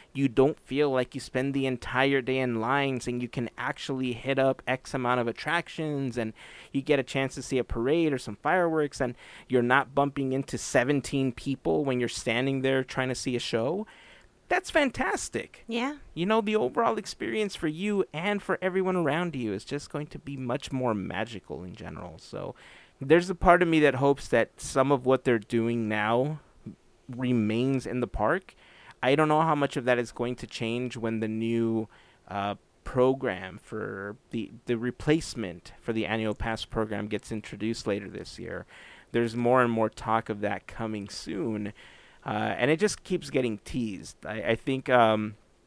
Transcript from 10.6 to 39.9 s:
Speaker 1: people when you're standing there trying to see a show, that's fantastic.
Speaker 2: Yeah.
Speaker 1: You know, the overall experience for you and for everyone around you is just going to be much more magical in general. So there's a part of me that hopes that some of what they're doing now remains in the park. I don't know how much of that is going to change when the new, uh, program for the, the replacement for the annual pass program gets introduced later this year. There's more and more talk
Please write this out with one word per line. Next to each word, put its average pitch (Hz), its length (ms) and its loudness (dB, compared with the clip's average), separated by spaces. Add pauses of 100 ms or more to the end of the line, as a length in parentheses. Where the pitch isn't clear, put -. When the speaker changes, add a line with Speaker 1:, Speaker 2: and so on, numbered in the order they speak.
Speaker 1:
people 151 540 -2
when 127 160 0
you're 117 80 0
standing 131 520 -2
there 135 220 2
trying 131 260 -4
to 127 60 -2
see 123 200 -4
a 117 40 0
show, 139 460 -2 (640)
that's 370 200 0
fantastic. - 1000 -2
Speaker 2:
Yeah. 247 300 -4 (160)
Speaker 1:
You 165 120 -2
know, 220 160 4
the 214 160 0
overall 226 400 0
experience 214 580 -4
for 165 140 -4
you 190 340 0 (100)
and 196 280 -2
for - 200 -2
everyone 185 360 0
around 165 400 0
you 110 160 -2
is 98 100 -4
just - 260 -8
going 147 180 -6
to - 120 -14
be 143 160 -10
much 131 380 -6
more 127 200 0
magical 95 720 -6
in 90 120 -12
general. - 420 -12
So - 380 -12 (440)
there's 170 300 6
a 185 60 -2
part 175 260 8
of 175 60 4
me 160 140 4
that 139 140 6
hopes 139 340 2
that 113 300 2
some 135 320 2
of 127 140 2
what 127 180 4
they're 120 140 4
doing 113 500 0
now 120 520 0 (680)
remains 123 800 0
in 123 140 -4
the 120 80 -2
park. 143 480 -2 (480)
I 131 120 6
don't 156 120 6
know 151 140 6
how 165 120 4
much 143 240 0
of 120 80 -4
that 123 140 4
is 120 120 -2
going 123 260 -4
to 120 100 -12
change 120 500 -4
when 113 220 -2
the 110 80 -2
new, 113 600 0 (400)
uh, 101 280 -4 (280)
program 127 800 0
for 104 540 -10 (160)
the, 113 180 -4 (160)
the 120 120 0
replacement 117 1000 -2
for 117 140 -4
the 110 140 -2
annual 110 260 0
pass 113 320 -4
program 107 420 -4
gets 104 240 -6
introduced 107 540 -6
later 101 240 -4
this 92 300 -14
year. 90 260 -10 (460)
There's 117 240 2
more 123 260 6
and 120 100 4
more 110 180 2
talk 113 400 -2